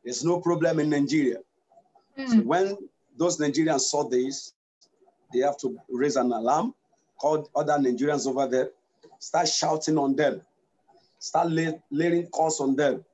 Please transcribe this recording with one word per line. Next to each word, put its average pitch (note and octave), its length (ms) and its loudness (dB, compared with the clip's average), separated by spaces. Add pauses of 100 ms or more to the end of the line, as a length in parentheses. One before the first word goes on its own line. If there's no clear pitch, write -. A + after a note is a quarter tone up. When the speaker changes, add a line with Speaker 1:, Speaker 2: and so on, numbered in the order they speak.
Speaker 1:
There's B2 200 -8
no F3 160 0
problem E3 380 0
in D3+ 120 0
Nigeria. C#3+ 480 2 (760)
Speaker 2:
Mm. C4+ 120 -8
Speaker 1:
So A#3 140 4
when F#3+ 360 0 (380)
those E3+ 220 0
Nigerians D3+ 420 0
saw C#3+ 280 -2
this, B2+ 440 -2 (800)
they B2 80 2
have C#3+ 180 0
to A#2+ 180 -6 (120)
raise C3+ 280 0
an B2 160 2
alarm, C#3 420 0 (440)
call D3+ 380 0
other D3 180 0
Nigerians C3+ 520 0
over C3+ 200 0
there, B2+ 240 0 (500)
start - 280 0
shouting D#3 480 0
on C#3 200 2
them, D3 260 0 (760)
start E3+ 300 -2
lay, D#3+ 320 -2 (100)
laying E3+ 360 0
calls D#3+ 340 -2
on C3+ 160 0
them C#3 380 0